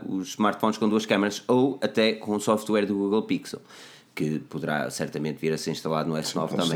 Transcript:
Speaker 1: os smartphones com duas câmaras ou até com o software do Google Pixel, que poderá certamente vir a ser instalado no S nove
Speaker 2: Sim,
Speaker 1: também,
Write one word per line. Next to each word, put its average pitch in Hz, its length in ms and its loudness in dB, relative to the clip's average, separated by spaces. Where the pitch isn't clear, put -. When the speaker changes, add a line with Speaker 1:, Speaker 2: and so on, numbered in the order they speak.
Speaker 1:
os 95 220 -4
smartphones 104 480 2
com 113 100 2
duas 110 200 2
câmaras 101 400 2
ou 127 340 4
até 110 320 2
com 107 220 -4
o 104 40 0
software 107 460 2
do 101 100 0
Google 101 280 2
Pixel, - 360 -4
que 78 240 0
poderá 76 540 -4
certamente 76 480 -4
vir 80 120 0
a 80 60 0
ser 80 140 -4
instalado 78 360 -2
no 80 80 -2
S 78 200 -4
nove 80 160 -2
Speaker 2:
Sim, - 60 -2
Speaker 1:
também, 85 180 2